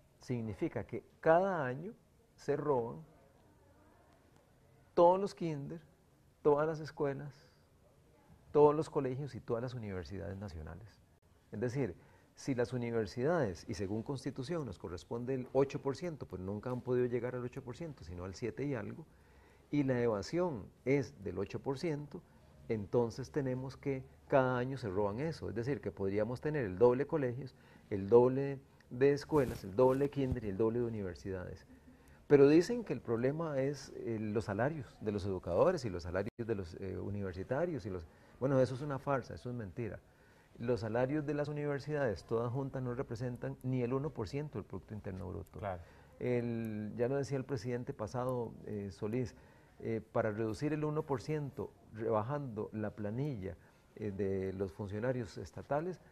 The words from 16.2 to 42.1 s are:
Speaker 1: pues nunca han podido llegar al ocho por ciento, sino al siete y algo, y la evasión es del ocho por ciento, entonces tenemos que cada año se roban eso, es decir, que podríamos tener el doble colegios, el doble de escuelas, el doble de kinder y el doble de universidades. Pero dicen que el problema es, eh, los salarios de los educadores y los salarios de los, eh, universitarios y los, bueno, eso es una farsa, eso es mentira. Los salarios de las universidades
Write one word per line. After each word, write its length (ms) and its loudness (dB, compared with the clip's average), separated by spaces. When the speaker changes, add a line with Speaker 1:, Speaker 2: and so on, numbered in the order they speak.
Speaker 1:
pues 160 -8
nunca 280 -4
han 120 -4
podido 240 2
llegar 300 -2
al 80 -4
ocho 200 -8
por 140 -12
ciento, 260 -12
sino 220 -8
al 100 -8
siete 300 -4
y 100 -2
algo, 300 -8
y 120 4
la 180 4
evasión 640 0
es 400 2
del 160 -4
ocho 200 -4
por 200 -4
ciento, 420 -4
entonces 640 0
tenemos 460 -2
que 260 -2
cada 300 6
año 200 -2
se 120 -4
roban 300 0
eso, 300 -4
es 60 -6
decir, 240 0
que 120 -4
podríamos 500 0
tener 240 0
el 120 -4
doble 300 8
colegios, 480 -2
el 200 -2
doble 500 8
de 240 6
escuelas, 500 0
el 120 -8
doble 300 6
de 40 0
kinder 340 -2
y 60 -2
el 80 -4
doble 220 2
de 60 0
universidades. 800 -6
Pero 220 12
dicen 340 6
que 80 -6
el 100 -4
problema 600 0
es, 360 -4
eh, 220 -4
los 260 -2
salarios 540 -2
de 120 -2
los 140 -2
educadores 600 2
y 60 -2
los 120 -6
salarios 340 -2
de 180 -2
los, 240 -8
eh, 180 -6
universitarios 880 -4
y 60 -6
los, 160 -8
bueno, 200 4
eso 140 4
es 80 -6
una 160 -4
farsa, 380 -2
eso 160 -10
es 40 -6
mentira. 440 -8
Los 220 0
salarios 460 0
de 100 -2
las 140 -2
universidades 720 -2